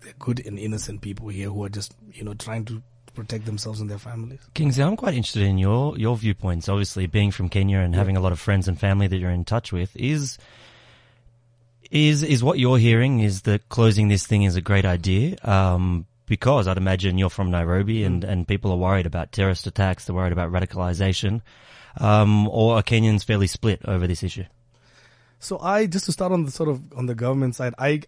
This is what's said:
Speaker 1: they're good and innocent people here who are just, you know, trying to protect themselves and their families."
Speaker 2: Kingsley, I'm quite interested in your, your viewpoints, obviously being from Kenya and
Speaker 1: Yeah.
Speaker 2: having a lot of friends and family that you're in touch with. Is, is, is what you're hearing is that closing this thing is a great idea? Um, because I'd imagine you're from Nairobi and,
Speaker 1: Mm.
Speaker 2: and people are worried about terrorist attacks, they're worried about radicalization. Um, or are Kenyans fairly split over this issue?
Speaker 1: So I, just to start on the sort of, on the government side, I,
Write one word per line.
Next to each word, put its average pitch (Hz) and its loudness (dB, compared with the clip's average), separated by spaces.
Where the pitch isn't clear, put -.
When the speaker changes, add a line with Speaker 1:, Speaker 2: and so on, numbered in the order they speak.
Speaker 1:
they're - -20
good 123 -6
and 104 -12
innocent 107 -8
people 104 -12
here 101 -8
who 104 -6
are 98 -8
just, 101 -12
you - -20
know, 104 -12
trying 113 -10
to 113 -10
protect 110 -10
themselves 107 -8
and 104 -8
their 101 -10
families." 117 -14
Speaker 2:
Kingsley, 139 2
I'm 202 2
quite 254 -2
interested 110 -2
in 98 4
your, 123 2
your 113 2
viewpoints, 95 -2
obviously 98 -2
being 104 2
from 90 -4
Kenya 98 2
and 90 2
Speaker 1:
Yeah. 87 2
Speaker 2:
having 95 2
a 92 2
lot 92 2
of 85 -2
friends 98 0
and 87 -2
family 98 2
that 95 0
you're 90 -2
in 87 -2
touch - -4
with. 90 -4
Is, 143 -4
is, 151 4
is 139 2
what 139 2
you're 127 4
hearing 117 4
is 101 0
that 104 0
closing 107 4
this 101 2
thing 104 2
is 90 2
a 87 -2
great 98 2
idea? 95 0
Um, 92 2
because 123 2
I'd 92 0
imagine 92 0
you're 95 2
from 92 -2
Nairobi 92 0
and, 90 0
Speaker 1:
Mm. 95 -6
Speaker 2:
and 90 -2
people 101 -2
are 90 0
worried 92 0
about 82 -6
terrorist 95 -2
attacks, 95 -2
they're 90 -4
worried 90 0
about 85 -2
radicalization. 92 -2
Um, 104 4
or 113 2
are 104 2
Kenyans 110 2
fairly 101 2
split - -2
over 90 0
this 90 -4
issue? 92 -8
Speaker 1:
So - -8
I, 202 0
just 185 -4
to 175 -2
start 185 -2
on 170 0
the 135 -6
sort 156 -2
of, 131 -4
on 123 -4
the 123 -4
government 127 -2
side, 123 -6
I, 147 0